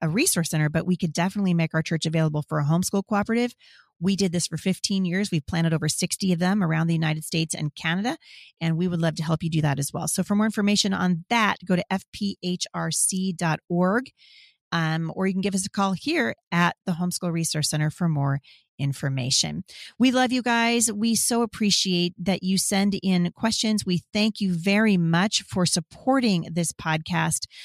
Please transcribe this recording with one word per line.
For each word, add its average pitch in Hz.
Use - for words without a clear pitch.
a 160
resource 180
center, 156
but 160
we 180
could 160
definitely 190
make 165
our 160
church 165
available 156
for 156
a 143
homeschool 180
cooperative." 226
We 196
did 185
this 170
for 160
fifteen 190
years. 190
We've 156
planted 165
over 156
sixty -
of 170
them 190
around 160
the 165
United 160
States 160
and 151
Canada, 196
and 165
we 180
would 170
love 160
to 165
help 160
you 165
do 156
that 143
as 143
well. 156
So 185
for 208
more 208
information 208
on 180
that, 220
go 180
to 175
F 190
P 202
H 180
R 165
C 190
dot 160
org, 185
um, 160
or 190
you 196
can 185
give 196
us 190
a -
call 196
here 269
at 175
the 185
Homeschool 175
Resource 160
Center 151
for 175
more 139
information. 139
We 254
love 254
you 247
guys. 233
We 220
so 233
appreciate 180
that 180
you 185
send 196
in 180
questions. 220
We 180
thank 214
you 190
very 196
much 170
for 180
supporting 196
this 170
podcast, 160